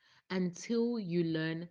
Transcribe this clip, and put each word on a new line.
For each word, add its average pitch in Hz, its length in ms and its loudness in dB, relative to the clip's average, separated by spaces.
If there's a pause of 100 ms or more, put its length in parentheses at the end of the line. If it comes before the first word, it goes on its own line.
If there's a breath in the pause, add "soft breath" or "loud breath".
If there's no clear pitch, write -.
(300 soft breath)
until 226 720 0
you 175 240 2
learn 160 480 0